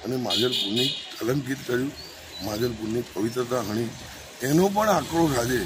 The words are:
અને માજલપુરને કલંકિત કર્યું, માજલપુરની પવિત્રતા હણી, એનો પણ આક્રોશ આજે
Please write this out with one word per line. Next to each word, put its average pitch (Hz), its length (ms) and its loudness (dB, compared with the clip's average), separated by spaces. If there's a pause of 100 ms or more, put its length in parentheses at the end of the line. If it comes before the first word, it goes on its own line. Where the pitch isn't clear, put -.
અને 135 120 -2 (100)
માજલપુરને 113 600 2 (320)
કલંકિત 131 500 -2
કર્યું, 127 240 0 (540)
માજલપુરની 110 680 -2
પવિત્રતા 117 560 0
હણી, 113 200 0 (580)
એનો 175 220 6
પણ 208 240 4
આક્રોશ 160 480 2
આજે 123 240 2